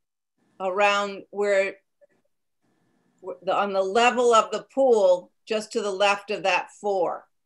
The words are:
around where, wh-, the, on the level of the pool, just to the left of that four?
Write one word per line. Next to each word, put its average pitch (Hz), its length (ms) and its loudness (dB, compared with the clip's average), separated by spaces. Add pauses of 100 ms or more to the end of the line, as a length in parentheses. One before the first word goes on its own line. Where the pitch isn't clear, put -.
(600)
around 202 680 -2
where, 196 440 0 (1500)
wh-, - 220 -14
the, 180 100 -2
on 196 200 -2
the 190 100 0
level 233 500 2
of 220 180 4
the 214 220 -8
pool, 208 560 2 (160)
just 214 280 -6
to 226 80 -4
the 202 100 -4
left 202 400 0
of 175 120 -6
that 185 260 -2 (100)
four? 190 460 -4 (200)